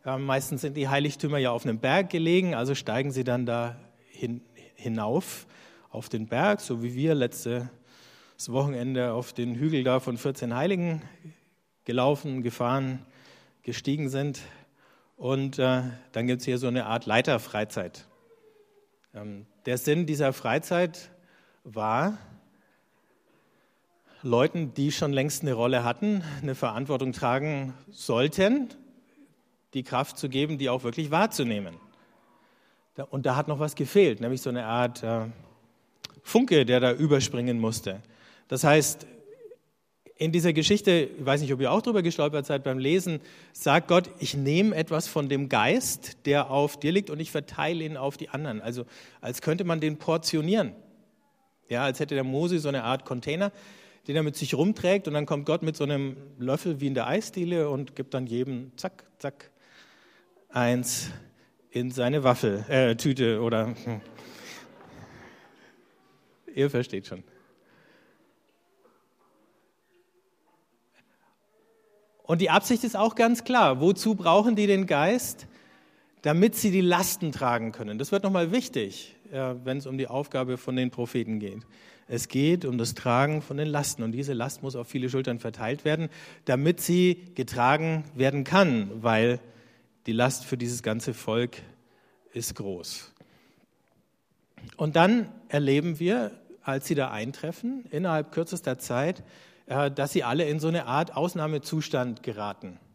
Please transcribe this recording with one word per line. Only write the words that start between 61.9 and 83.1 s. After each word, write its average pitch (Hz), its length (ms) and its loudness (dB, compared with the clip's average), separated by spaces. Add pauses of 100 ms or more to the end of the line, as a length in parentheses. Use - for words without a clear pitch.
seine 131 320 0
Waffel, 110 440 4
äh, 131 280 4
Tüte 120 460 2
oder, 117 420 0
hm. 113 180 -6 (2500)
Ihr 139 140 2
versteht 120 360 -2
schon. 90 160 -12 (4000)
Und 165 160 2
die 180 100 2
Absicht 220 360 4
ist 220 100 -4
auch 220 200 2
ganz 233 280 4
klar. 175 380 6
Wozu 202 340 4
brauchen 196 400 6
die 208 100 4
den 190 220 4
Geist? 170 600 0 (720)
Damit 175 340 4
sie 214 160 2
die 185 80 4
Lasten 175 540 2
tragen 117 400 0
können. 107 240 -8
Das 139 160 -4
wird 196 100 0
nochmal 185 300 2
wichtig, 117 640 -4 (160)
äh, 131 220 -4 (100)
wenn 131 140 -2
es 139 60 -10
um 135 120 -8
die 135 100 -4
Aufgabe 131 500 -4
von 127 200 -4
den 127 140 0
Propheten 113 480 -4
geht. 104 280 -10 (400)
Es 120 220 -6
geht 160 340 2
um 127 140 -2
das 117 160 -2
Tragen 139 480 2